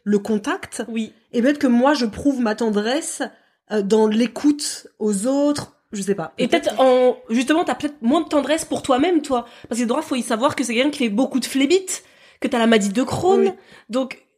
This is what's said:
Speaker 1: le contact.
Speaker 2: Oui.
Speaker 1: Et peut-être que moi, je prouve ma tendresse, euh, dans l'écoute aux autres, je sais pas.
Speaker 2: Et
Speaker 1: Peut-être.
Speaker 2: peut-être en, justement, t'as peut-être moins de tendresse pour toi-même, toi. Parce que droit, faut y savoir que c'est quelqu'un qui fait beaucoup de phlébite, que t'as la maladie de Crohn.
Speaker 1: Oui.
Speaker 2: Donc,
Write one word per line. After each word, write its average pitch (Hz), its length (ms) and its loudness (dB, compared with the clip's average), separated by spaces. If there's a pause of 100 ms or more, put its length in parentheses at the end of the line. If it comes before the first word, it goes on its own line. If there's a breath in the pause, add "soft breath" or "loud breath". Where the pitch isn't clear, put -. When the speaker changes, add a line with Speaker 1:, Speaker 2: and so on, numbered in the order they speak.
Speaker 1:
le 208 140 2
contact. 226 720 -4
Speaker 2:
Oui. 220 240 -8 (200)
Speaker 1:
Et 240 100 0
peut-être 285 160 2
que 285 80 2
moi, 247 280 4
je 240 120 0
prouve 247 340 -2
ma 214 140 0
tendresse, 226 680 -2 (480 soft breath)
euh, 208 120 0
dans 214 240 4
l'écoute 240 800 -2 (120)
aux 214 280 -2
autres, 285 460 0 (200)
je 208 100 -8
sais 190 140 -2
pas. 165 220 -8
Speaker 2:
Et 247 100 0
Speaker 1:
Peut-être. 339 260 0
Speaker 2:
peut-être 220 60 0
en, 254 360 4 (140)
justement, 285 340 2
t'as 294 100 -2
peut-être - 260 -8
moins 269 220 2
de - 60 -12
tendresse 294 360 0
pour - 180 -6
toi-même, 294 400 2
toi. 247 220 -2 (240 loud breath)
Parce 220 120 -4
que 247 60 0
droit, 262 160 -2
faut 294 140 -6
y 240 60 -2
savoir 226 340 -2
que 269 80 -2
c'est 233 100 -4
quelqu'un 262 160 2
qui 294 80 -6
fait 233 120 0
beaucoup 262 300 0
de - 40 -4
phlébite, 285 580 0 (380 soft breath)
que - 80 -2
t'as 240 100 -2
la 226 80 2
maladie 220 220 4
de 208 140 0
Crohn. 381 380 2
Speaker 1:
Oui. 381 120 2 (360 loud breath)
Speaker 2:
Donc, 254 360 -6 (140)